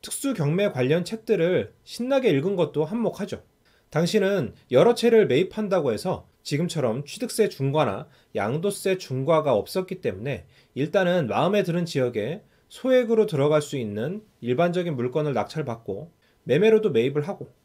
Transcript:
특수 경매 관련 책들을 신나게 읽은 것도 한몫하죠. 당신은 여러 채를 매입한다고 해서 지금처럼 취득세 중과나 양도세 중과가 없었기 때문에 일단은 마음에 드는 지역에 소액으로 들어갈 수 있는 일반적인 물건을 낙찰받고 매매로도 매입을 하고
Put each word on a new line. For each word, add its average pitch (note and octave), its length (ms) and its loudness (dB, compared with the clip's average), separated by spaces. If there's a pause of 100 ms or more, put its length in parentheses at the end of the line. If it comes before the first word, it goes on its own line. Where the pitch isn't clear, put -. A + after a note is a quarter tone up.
특수 - 320 -4
경매 F3 380 0
관련 C#3 320 0
책들을 F3 680 0 (120)
신나게 C4 460 0
읽은 E3 260 0
것도 D#3 280 0
한몫하죠. G#3 560 -4 (500)
당신은 F3+ 640 0 (180)
여러 G3 240 6
채를 A3+ 320 4
매입한다고 F3+ 640 0
해서 B2+ 340 -4 (160)
지금처럼 C#3+ 640 -2
취득세 - 440 -2
중과나 C3+ 600 -2 (260)
양도세 E3 640 -2
중과가 C#3 560 0
없었기 F#3 460 -4
때문에 G#2+ 460 -6 (280)
일단은 F3 540 0
마음에 D#3+ 340 2
드는 F3 220 -2
지역에 B2+ 580 -2 (260)
소액으로 A#3 580 2
들어갈 D3+ 360 2
수 D3 160 -8
있는 A#2 460 -6 (160)
일반적인 E3+ 560 0
물건을 C3 380 -2
낙찰받고 A2+ 760 -6 (320)
매매로도 G#3+ 480 4
매입을 C#3+ 380 0
하고 D#3 240 -12 (120)